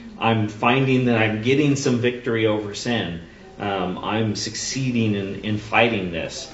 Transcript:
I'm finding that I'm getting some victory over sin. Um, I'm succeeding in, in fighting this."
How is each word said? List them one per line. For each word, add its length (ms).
I'm 300
finding 580
that 120
I'm 240
getting 340
some 220
victory 480
over 280
sin. 460
Um, 400
I'm 380
succeeding 800
in, 280
in 140
fighting 540
this." 420